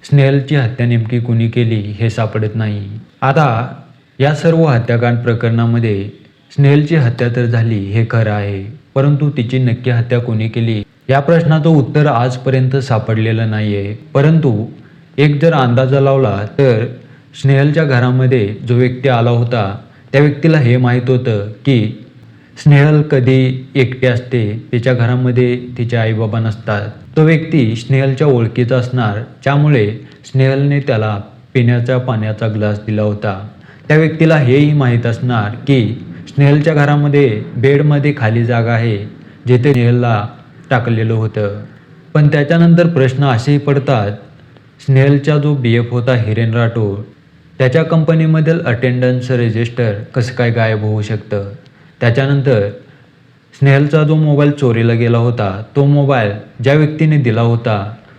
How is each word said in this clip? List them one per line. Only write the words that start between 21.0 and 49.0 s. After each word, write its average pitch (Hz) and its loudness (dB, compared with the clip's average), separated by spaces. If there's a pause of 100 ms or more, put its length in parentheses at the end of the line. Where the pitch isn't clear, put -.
होतं 113 -2
की 110 -2 (560)
स्नेहल 147 6
कधी 131 0
एकटी 131 0
असते, 113 -4
तिच्या 127 0
घरामध्ये 123 0 (180)
तिचे 117 -4
आईबाबा 113 -2
नसतात. 104 -4 (280)
तो 156 4
व्यक्ती 156 2
स्नेहलच्या 135 0
ओळखीचा 123 0
असणार, 110 -2
ज्यामुळे 143 0 (340)
स्नेहलने 135 0
त्याला 107 -2 (340)
पिण्याच्या 123 2
पाण्याचा 113 -4
ग्लास 104 -4
दिला 107 -2
होता. 104 -4 (400)
त्या 151 2
व्यक्तीला 160 2
हेही 143 4
माहीत 120 0
असणार 110 -2 (120)
की 113 0 (260)
स्नेहलच्या 147 2
घरामध्ये 143 2 (140)
बेडमध्ये 143 2
खाली 113 0
जागा 117 0
आहे 113 0 (500)
जिथे 127 4
स्नेहलला 120 2 (420)
टाकलेलं 113 0
होतं. 107 -4 (540)
पण 147 4
त्याच्यानंतर 170 4
प्रश्न 139 0
असेही 139 0
पडतात, 131 0 (760)
स्नेहलचा 139 2
जो 147 0
बीएफ 117 0
होता 123 0
हिरेन 110 -2
राठोड, 110 -2 (560)
त्याच्या 135 2
कंपनीमधील 160 2
अटेंडन्स 123 -2